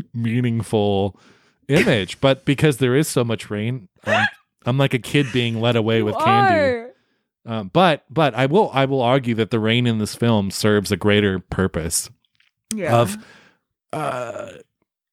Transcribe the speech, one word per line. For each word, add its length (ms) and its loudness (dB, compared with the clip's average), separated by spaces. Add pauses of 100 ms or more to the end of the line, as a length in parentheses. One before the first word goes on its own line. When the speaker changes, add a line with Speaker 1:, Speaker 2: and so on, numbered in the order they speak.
Speaker 1:
<laughs> 140 -14
meaningful 1040 -2 (500)
image. 520 0
But 240 0
because 320 0
there 180 0
is 140 0
so 160 -2
much 260 -6
rain, 380 -6 (160)
I'm, 240 0 (380)
I'm 120 -2
like 160 2
a 40 0
kid 340 0
being 280 -2
led 160 2
away 220 2
Speaker 2:
You 60 2
Speaker 1:
with 140 -2
candy. 420 2
Speaker 2:
are. 300 -2 (560)
Speaker 1:
Um, 260 -8
but, 380 2
but 240 0
I 120 0
will, 280 2
I 100 2
will 160 0
argue 360 2
that 140 0
the 80 0
rain 280 2
in 120 0
this 160 -4
film 360 2
serves 420 2
a 40 0
greater 440 2
purpose 720 -4 (640)
Speaker 2:
Yeah. 260 -2
Speaker 1:
of, 160 -2 (800)
uh, 560 -8 (640)